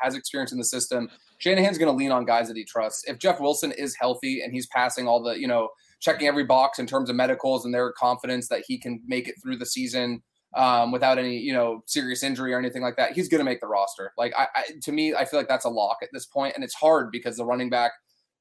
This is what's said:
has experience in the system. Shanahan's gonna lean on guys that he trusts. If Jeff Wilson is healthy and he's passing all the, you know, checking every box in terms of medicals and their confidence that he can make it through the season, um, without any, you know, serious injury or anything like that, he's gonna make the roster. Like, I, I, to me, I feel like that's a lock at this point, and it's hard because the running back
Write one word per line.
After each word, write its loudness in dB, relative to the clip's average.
has 0
experience -6
in -6
the -2
system. -2
Shanahan's 2
gonna 4
lean 2
on 2
guys 4
that -8
he -8
trusts. -4
If -8
Jeff 2
Wilson 2
is -6
healthy -2
and -8
he's -6
passing 0
all 4
the, -2
you -4
know, 2
checking 2
every 2
box 4
in -6
terms -2
of -2
medicals 2
and -4
their 0
confidence -2
that -4
he -6
can -8
make -4
it -12
through -8
the -8
season, -4
um, 4
without 4
any, -2
you -4
know, 0
serious -2
injury -2
or 2
anything -4
like -4
that, 2
he's -2
gonna 4
make 0
the -8
roster. -2
Like, 0
I, 2
I, 0
to -4
me, 0
I 2
feel -2
like -2
that's 0
a 0
lock 0
at -10
this -12
point, -2
and -8
it's -8
hard 4
because -6
the -4
running 0
back 2